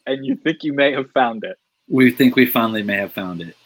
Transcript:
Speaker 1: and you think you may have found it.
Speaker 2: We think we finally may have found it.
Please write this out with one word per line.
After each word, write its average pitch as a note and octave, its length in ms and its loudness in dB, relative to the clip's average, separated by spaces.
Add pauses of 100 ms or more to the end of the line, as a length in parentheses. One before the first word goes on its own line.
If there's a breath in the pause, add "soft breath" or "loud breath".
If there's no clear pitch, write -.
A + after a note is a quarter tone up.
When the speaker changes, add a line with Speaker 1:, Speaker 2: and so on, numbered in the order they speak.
Speaker 1:
and C3+ 200 -6
you C#3 100 -2
think D#3+ 260 -6
you D3+ 120 -4
may C#3 180 2
have C3+ 200 -6
found A#2 320 0
it. F#2 140 -12 (300)
Speaker 2:
We C3 240 6
think B2+ 240 2
we B2+ 100 6
finally A2+ 360 -2
may G2+ 160 -4
have G2 140 -6
found F2+ 280 -8
it. E2+ 260 -16